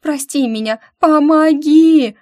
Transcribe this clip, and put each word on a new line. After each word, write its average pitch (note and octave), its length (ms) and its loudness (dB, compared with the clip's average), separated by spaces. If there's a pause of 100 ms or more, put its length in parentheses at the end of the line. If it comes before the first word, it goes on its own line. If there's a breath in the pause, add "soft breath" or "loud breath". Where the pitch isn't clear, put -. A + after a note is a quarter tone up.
прости C#4 460 -8
меня, A3 340 -6 (180 soft breath)
помоги! D#4 1200 2